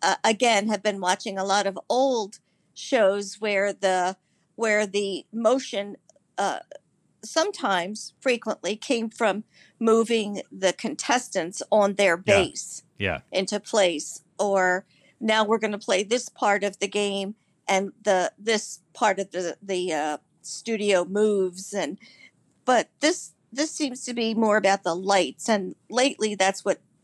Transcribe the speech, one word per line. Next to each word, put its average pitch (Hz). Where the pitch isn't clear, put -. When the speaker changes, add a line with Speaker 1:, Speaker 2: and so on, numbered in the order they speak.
Speaker 1:
uh, 190
again, 220
have 208
been 202
watching 190
a 190
lot 196
of 190
old 240
shows 202
where 202
the, 185
where 214
the 196
motion, 226
uh, 185
sometimes, 214
frequently, 220
came 233
from 202
moving 220
the 185
contestants -
on 202
their 185
Speaker 2:
Yeah. 110
Speaker 1:
base -
Speaker 2:
Yeah. 92
Speaker 1:
into 196
place, 180
or 190
now 220
we're 214
gonna 214
play 190
this 240
part 202
of 202
the 202
game 196
and 196
the, 185
this 214
part 202
of 196
the, 175
the, 185
uh, 151
studio 202
moves. 196
And, 180
but 240
this, -
this 294
seems 254
to 247
be 226
more 214
about 196
the 170
lights. 190
And 196
lately, 220
that's 190
what 190